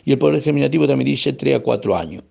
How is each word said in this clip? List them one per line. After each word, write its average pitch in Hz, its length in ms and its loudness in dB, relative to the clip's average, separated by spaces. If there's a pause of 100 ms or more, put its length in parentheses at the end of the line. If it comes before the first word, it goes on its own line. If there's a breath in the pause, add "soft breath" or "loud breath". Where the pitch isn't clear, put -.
Y 139 60 0
el 135 60 4
poder 147 260 2
germinativo 147 420 2
también 135 220 2
dice 139 260 -2
tres 139 220 0
a - 60 0
cuatro 104 340 0
años. 82 360 -8